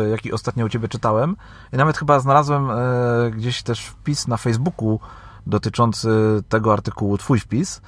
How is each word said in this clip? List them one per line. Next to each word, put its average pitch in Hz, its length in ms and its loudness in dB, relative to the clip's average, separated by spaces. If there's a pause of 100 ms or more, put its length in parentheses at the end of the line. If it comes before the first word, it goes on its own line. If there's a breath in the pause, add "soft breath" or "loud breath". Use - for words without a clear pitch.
e, 107 40 0
jaki 110 240 -4
ostatnio 113 340 -2
u - 20 0
ciebie 113 200 -4
czytałem. 117 480 0 (360 loud breath)
I 127 40 -4
nawet 147 220 2
chyba 143 220 4
znalazłem, 139 500 2
e, 110 40 -2 (560)
gdzieś 110 320 -4
też - 240 -6
wpis - 420 -6
na 117 80 0
Facebooku 117 640 0 (460 loud breath)
dotyczący 110 600 0 (400)
tego 110 240 2
artykułu, 101 460 0
twój 123 220 2
wpis. - 480 -4